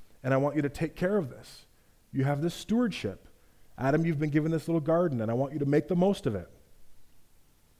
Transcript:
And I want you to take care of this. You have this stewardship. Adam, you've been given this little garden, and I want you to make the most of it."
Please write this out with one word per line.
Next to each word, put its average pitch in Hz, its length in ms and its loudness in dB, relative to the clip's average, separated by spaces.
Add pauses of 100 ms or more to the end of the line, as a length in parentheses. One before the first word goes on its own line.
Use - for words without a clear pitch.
(240)
And 131 100 0
I 135 40 4
want 143 180 0
you 151 60 2
to 143 80 -2
take - 260 -6
care 196 220 0
of 156 120 -2
this. - 360 -20 (460)
You 131 120 -2
have 143 180 0
this 170 120 -2
stewardship. 196 760 -2 (500)
Adam, 147 280 2
you've 165 140 0
been 156 100 0
given 151 220 2
this 160 160 -2
little 165 140 2
garden, 160 380 2
and 110 120 0
I - 20 0
want 139 200 -2
you 156 60 -6
to 143 60 0
make 147 240 2
the 185 60 0
most 190 300 2
of 117 100 0
it." 87 140 -8 (1300)